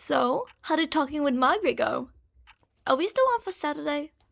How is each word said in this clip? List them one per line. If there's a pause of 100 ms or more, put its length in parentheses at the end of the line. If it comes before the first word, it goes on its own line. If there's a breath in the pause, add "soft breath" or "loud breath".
So, (140)
how
did
Talking
with
Margaret
go? (800)
Are
we
still (120)
on
for
Saturday? (180)